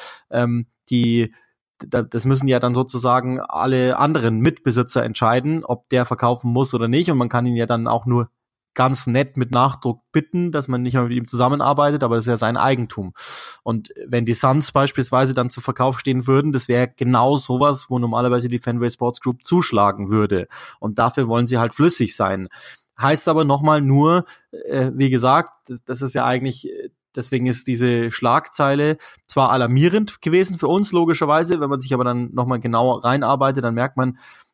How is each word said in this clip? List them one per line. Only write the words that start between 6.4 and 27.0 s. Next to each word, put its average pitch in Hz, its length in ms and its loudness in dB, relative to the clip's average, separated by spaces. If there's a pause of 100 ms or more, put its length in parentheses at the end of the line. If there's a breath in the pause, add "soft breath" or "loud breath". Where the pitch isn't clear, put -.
muss 131 240 0
oder 117 120 0
nicht. 160 220 2
Und 143 80 2
man 123 120 0
kann 120 180 0
ihn 120 80 0
ja 117 100 0
dann 117 220 -2
auch 113 180 -2
nur 120 240 0 (460)
ganz 131 320 0
nett 135 280 0
mit 123 160 -2
Nachdruck 127 600 0
bitten, 170 400 -2
dass 143 160 -4
man 123 160 -2
nicht 123 100 -2
mehr 131 100 2
mit 120 80 -2
ihm 120 160 -4
zusammenarbeitet, 143 760 2
aber 117 120 0
das 113 100 0
ist 127 40 0
ja 117 80 0
sein 117 180 -2
Eigentum. 117 580 -2 (500 loud breath)
Und 113 300 -4 (120)
wenn 120 200 -2
die 117 100 0
Suns 135 360 2
beispielsweise 131 640 0
dann 123 160 -2
zu - 100 -8
Verkauf 127 400 -2
stehen 131 280 -2
würden, 143 240 4
das 131 160 -2
wäre 123 200 2
genau 127 500 2
sowas, 135 520 0
wo 127 80 -2
normalerweise 120 500 0
die 120 120 -4
Fanway 120 320 -2
Sports 123 280 -4
Group 123 240 -4
zuschlagen 101 680 2
würde. 101 360 2 (320 loud breath)
Und 104 200 -4
dafür 127 280 0
wollen 117 200 0
sie 123 100 -2
halt 117 160 -2
flüssig 151 420 2
sein. 95 320 -4 (540 loud breath)
Heißt 151 260 0
aber 156 160 2
nochmal 147 380 2
nur, 147 440 4 (260 loud breath)
äh, 131 420 -4
wie 135 160 2
gesagt, 131 420 2 (140)
das, 123 180 -16
das 127 200 -8
ist 131 100 -6
ja 123 120 -2
eigentlich, 123 440 -4
äh, - 200 -12 (240)